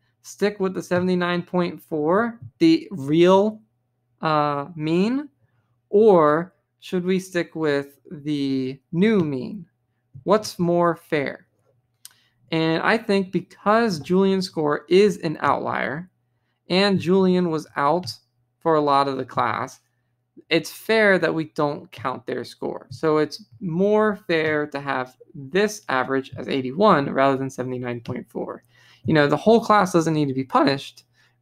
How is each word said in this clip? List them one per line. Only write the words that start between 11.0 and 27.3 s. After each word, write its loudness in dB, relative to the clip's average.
And 0
I 2
think -2
because -2
Julian's 0
score -4
is 4
an -6
outlier -4
and 2
Julian 2
was -6
out 0
for 2
a 4
lot 2
of -4
the -8
class, -4
it's 0
fair 2
that 0
we -4
don't -4
count -10
their -6
score. -10
So 0
it's -4
more 0
fair 0
to -10
have -6
this -2
average -2
as -12
eighty-one 2
rather 2